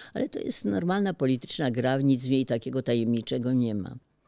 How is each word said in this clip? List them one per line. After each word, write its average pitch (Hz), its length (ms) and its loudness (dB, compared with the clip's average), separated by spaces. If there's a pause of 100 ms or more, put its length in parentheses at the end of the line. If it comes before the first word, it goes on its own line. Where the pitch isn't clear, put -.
(140)
Ale - 160 -2
to - 100 -8
jest - 260 -6
normalna 196 480 0
polityczna 131 580 0
gra, 127 300 2
nic 131 240 4
w 127 40 -4
niej 131 160 4
takiego 127 360 -2
tajemniczego 120 720 0
nie 117 220 2
ma. 101 200 -6 (320)